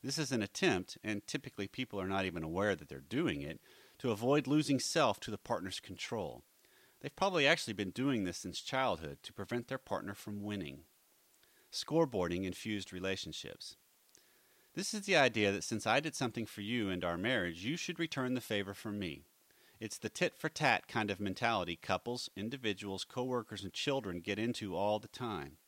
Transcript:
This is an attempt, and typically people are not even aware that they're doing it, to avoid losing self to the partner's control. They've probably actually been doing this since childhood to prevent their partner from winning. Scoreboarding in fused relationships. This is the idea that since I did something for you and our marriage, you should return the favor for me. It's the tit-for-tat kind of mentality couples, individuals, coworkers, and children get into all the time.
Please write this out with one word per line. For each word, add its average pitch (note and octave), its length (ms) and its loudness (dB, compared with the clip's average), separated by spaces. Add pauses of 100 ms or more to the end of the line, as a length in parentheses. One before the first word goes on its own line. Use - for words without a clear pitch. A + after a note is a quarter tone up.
This C3+ 160 -4
is C#3 140 0
an A#2 100 2
attempt, G2+ 600 2
and G#2+ 240 -4
typically - 400 -4
people B2 320 -6
are F#2 80 -2
not F#2+ 180 2
even E2+ 160 -2
aware F#2 320 2
that D2 140 -6
they're C#2 140 -10
doing F2+ 400 0
it, D2 180 -8 (380)
to B2 140 0
avoid B2 360 4
losing C#3 320 4
self C3 400 4
to - 100 -8
the G#2 80 -6
partner's F#2 440 -4
control. E2+ 640 -6 (560)
They've C#3+ 140 -8
probably F3+ 300 4
actually C#3+ 280 4
been F#2+ 180 -2
doing B2+ 320 2
this F2 140 -2
since - 240 -6
childhood E2+ 600 0
to - 100 -16
prevent A#2+ 340 -4
their C3+ 100 -6
partner F#2+ 360 -4
from G#2 280 -8
winning. E2 440 -6 (880)
Scoreboarding G2 760 2
in F2+ 80 -4
fused G#2 400 -6
relationships. F#2 840 -6 (1000)
This F#3+ 180 -2
is G#3+ 80 -2
the F#3+ 160 6
idea A2+ 340 8
that G2 120 0
since A2 220 -2
I A2+ 140 6
did D3+ 160 -4
something A#2 300 -2
for - 160 -12
you G#2+ 280 0
and F2+ 140 0
our E2+ 140 2
marriage, F#2 480 0
you C#3+ 100 0
should E3+ 240 -6
return C3 340 -2
the B2+ 80 -2
favor G2+ 320 -2
for - 180 -8
me. G2 340 -4 (540)
It's A2 180 -8
the - 120 -4
tit-for-tat - 760 2
kind G#2+ 240 0
of F#2+ 80 -2
mentality F#2+ 560 0
couples, - 600 -2
individuals, G#2 680 -4
coworkers, B2 600 -4
and F#2+ 100 -8
children G#2+ 480 -2
get G2+ 180 -2
into A2 360 -2
all G#2 240 4
the - 100 -12
time. E2 480 -6 (100)